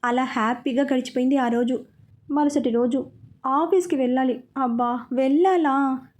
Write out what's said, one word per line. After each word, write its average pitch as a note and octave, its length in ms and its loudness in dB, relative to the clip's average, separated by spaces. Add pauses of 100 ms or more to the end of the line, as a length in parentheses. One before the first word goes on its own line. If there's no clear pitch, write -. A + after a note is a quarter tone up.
అలా B3 200 0
హ్యాపీగా B3 600 -2 (100)
గడిచిపోయింది B3+ 420 0
ఆ B3+ 120 2
రోజు. A#3+ 360 -2 (460)
మరుసటి C#4+ 400 0
రోజు A#3+ 360 0 (400)
ఆఫీస్కి E4 500 0
వెళ్ళాలి. B3+ 480 0 (120)
అబ్బా, B3 440 -2 (120)
వెళ్ళాలా? C#4 880 2 (220)